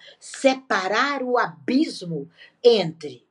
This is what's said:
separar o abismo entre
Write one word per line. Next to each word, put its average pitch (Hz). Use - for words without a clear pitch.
separar 262
o 247
abismo 175
entre 165